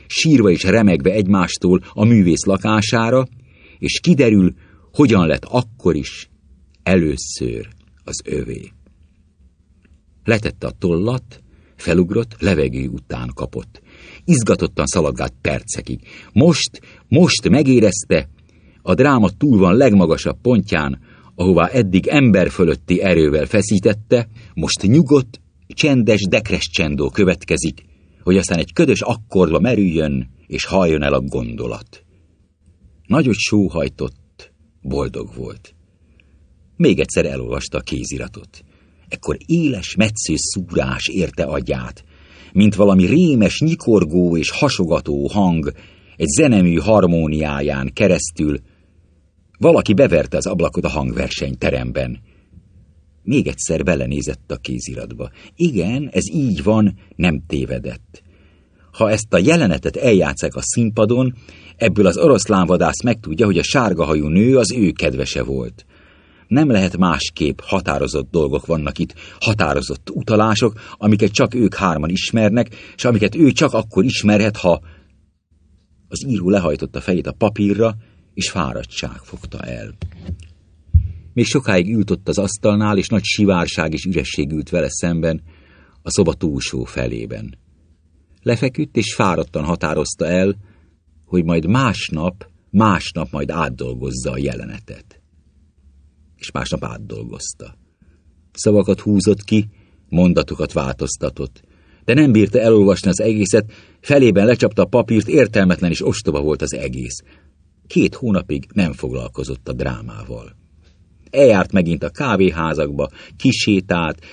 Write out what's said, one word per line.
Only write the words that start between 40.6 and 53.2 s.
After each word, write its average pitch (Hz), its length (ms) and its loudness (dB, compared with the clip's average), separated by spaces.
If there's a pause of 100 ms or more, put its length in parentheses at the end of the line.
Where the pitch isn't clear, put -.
érte 87 360 -4
agyát, 67 600 -8 (500)
mint 104 220 4
valami 92 300 6
rémes, 127 560 2
nyikorgó 90 760 2
és 76 120 -2
hasogató 78 800 -2
hang 82 460 0 (420)
egy - 120 -4
zenemű 98 480 4
harmóniáján 76 1200 0
keresztül. 80 640 0 (960)
Valaki 110 360 4
beverte 82 440 2
az - 80 -4
ablakot 87 400 -2
a 76 40 -2
hangversenyteremben. 65 1300 -6 (1040)